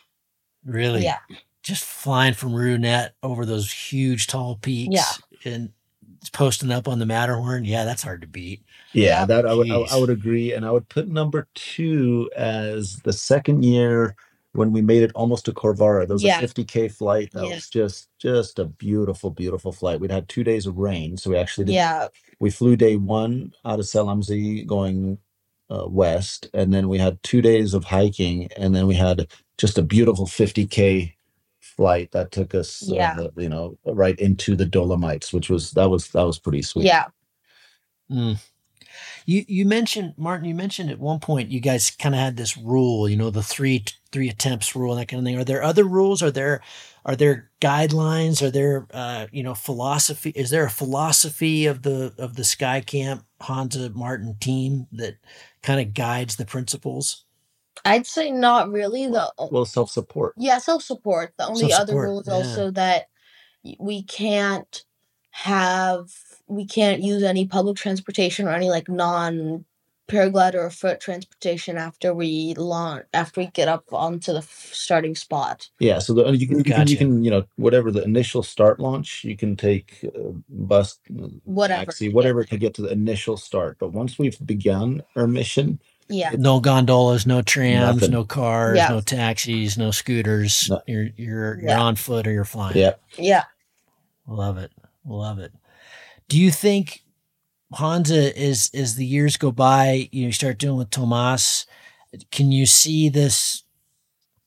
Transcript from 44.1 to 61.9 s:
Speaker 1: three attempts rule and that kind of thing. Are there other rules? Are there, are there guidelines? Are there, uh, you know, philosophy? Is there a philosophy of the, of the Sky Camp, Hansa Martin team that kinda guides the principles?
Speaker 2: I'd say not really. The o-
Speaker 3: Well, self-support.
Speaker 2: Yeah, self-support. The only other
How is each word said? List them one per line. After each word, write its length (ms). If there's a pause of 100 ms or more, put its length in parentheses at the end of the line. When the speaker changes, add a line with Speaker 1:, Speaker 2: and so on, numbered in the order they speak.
Speaker 1:
three 180
attempts 460
rule 180
and 80
that 60
kind 140
of 40
thing. 140
Are 60
there 180
other 220
rules? 380
Are 80
there, 320 (420)
are 100
there 360 (100)
guidelines? 800
Are 80
there, 420
uh, 380
you 120
know, 120
philosophy? 760
Is 200
there 140
a 60
philosophy 960
of 160
the, 360
of 160
the 100
Sky 360
Camp, 440 (180)
Hansa 480
Martin 500
team 520
that 240 (460)
kinda 220
guides 520
the 100
principles? 800 (600)
Speaker 2:
I'd 240
say 240
not 400
really. 340
The 320
o- 140
Speaker 3:
Well, 120
self-support. 720
Speaker 2:
Yeah, 220
self-support. 800
The 80
only 260
other 200